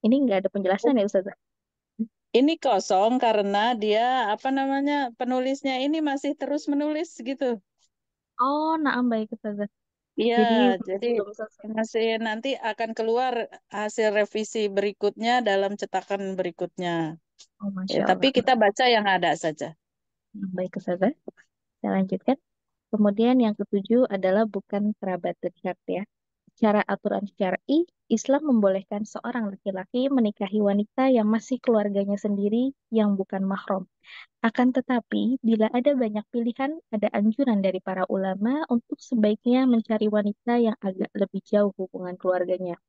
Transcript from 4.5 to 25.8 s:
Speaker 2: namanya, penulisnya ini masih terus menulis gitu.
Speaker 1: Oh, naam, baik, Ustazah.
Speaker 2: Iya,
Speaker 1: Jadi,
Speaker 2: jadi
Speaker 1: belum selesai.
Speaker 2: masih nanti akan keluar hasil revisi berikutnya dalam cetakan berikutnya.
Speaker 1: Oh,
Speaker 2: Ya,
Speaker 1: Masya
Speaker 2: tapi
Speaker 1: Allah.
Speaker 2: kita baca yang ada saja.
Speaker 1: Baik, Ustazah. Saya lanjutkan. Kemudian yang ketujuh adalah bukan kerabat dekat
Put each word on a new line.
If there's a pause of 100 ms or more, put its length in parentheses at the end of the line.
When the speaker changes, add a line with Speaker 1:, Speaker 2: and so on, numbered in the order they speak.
Speaker 2:
namanya,
penulisnya
ini
masih
terus
menulis
gitu. (760)
Speaker 1:
Oh,
naam,
baik,
Ustazah. (500)
Speaker 2:
Iya,
Speaker 1:
Jadi,
Speaker 2:
jadi (120)
Speaker 1:
belum
selesai. (120)
Speaker 2:
masih (140)
nanti
akan
keluar (160)
hasil
revisi
berikutnya
dalam
cetakan
berikutnya. (400)
Speaker 1:
Oh, (200)
Speaker 2:
Ya,
Speaker 1:
Masya
Speaker 2:
tapi
Speaker 1:
Allah.
Speaker 2:
kita
baca
yang
ada
saja. (640)
Speaker 1:
Baik,
Ustazah. (680)
Saya (100)
lanjutkan. (500)
Kemudian
yang
ketujuh
adalah
bukan
kerabat
dekat (140)